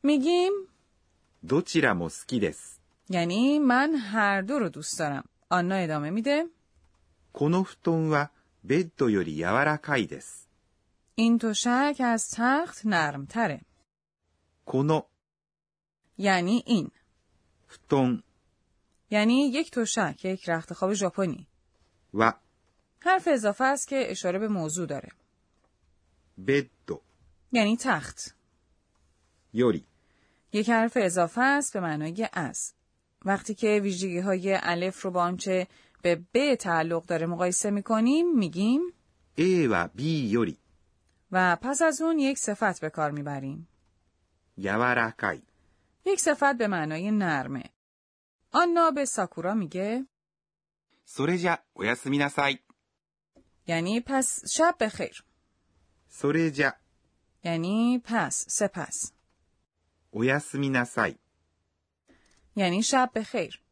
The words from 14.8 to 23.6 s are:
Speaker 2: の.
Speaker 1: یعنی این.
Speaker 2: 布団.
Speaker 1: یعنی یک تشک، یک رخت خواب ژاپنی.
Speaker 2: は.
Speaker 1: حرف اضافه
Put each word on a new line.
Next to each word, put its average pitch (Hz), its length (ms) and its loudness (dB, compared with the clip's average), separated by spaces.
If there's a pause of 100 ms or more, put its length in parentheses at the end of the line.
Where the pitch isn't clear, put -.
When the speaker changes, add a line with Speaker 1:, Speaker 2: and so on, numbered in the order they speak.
Speaker 2:
の. 151 200 2 (1120)
Speaker 1:
یعنی 190 480 2
این. 220 260 0 (760)
Speaker 2:
布 - 100 -20 (120)
団. 127 340 2 (840)
Speaker 1:
یعنی 233 380 4
یک 285 240 -2
تشک، 202 540 -2
یک 185 240 -4
رخت 165 240 -4
خواب 190 200 0
ژاپنی. 180 540 -2 (680)
Speaker 2:
は. 110 200 4 (680)
Speaker 1:
حرف 370 320 2
اضافه 214 320 0